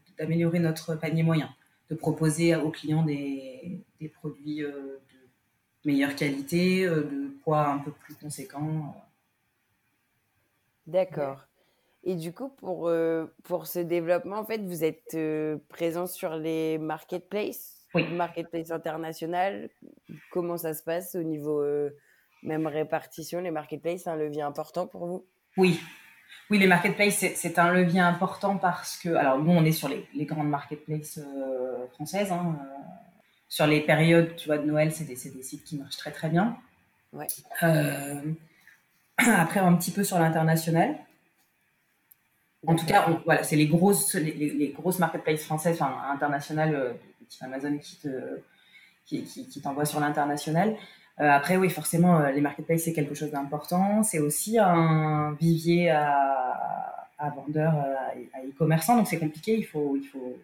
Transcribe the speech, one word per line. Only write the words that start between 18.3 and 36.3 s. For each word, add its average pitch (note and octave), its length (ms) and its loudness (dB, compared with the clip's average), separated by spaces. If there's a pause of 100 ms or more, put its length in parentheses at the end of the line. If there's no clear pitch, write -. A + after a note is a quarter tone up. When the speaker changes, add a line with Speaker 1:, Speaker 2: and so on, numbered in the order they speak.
Speaker 2:
internationales. E3 960 -4 (640)
Comment F3 240 -2
ça E3 160 -6
se D3+ 100 -10
passe F3 320 -6
au F3+ 80 -2
niveau, D3+ 380 -2
euh, D3 300 -2 (520)
même D#3 240 -2
répartition, D#3 760 -6
les F3+ 100 -6
marketplaces, D#3 540 -6
c'est F3+ 60 -6
un D#3+ 60 -4
levier D3+ 260 -4
important D#3 440 -6
pour F3 200 -12
vous ? F3 200 -8 (320)
Speaker 1:
Oui. F#3 200 6 (720)
Oui, G#3 100 4
les F#3+ 80 8
marketplaces, G3+ 520 4
c'est, F3+ 160 0
c'est E3+ 240 -2
un F3 140 6
levier F3+ 280 4
important F3+ 560 0
parce F3+ 400 -2
que, F3 140 -6
alors, C#3 280 2
nous, D#3 140 2
on E3 120 6
est D#3+ 80 6
sur D3+ 160 -2
les, D3 260 -6
les D3+ 100 -4
grandes D3+ 240 -2
marketplaces, D3+ 680 -6
euh, C3 720 -6
françaises, F#3+ 440 -4
hein, F3 280 -2
euh. C#3 220 -16 (680)
Sur - 180 0
les D3+ 140 4
périodes, E3 560 6
tu - 100 -16
vois, D3+ 120 0
de D3 60 -4
Noël, D3+ 280 2
c'est D#3+ 120 -8
des, B2+ 120 -10
c'est - 140 -12
des C3 120 -14
sites - 220 -14
qui D#3 120 -8
marchent C#3 200 -12
très, - 160 -10
très - 160 -6
bien. F#3+ 280 2 (560)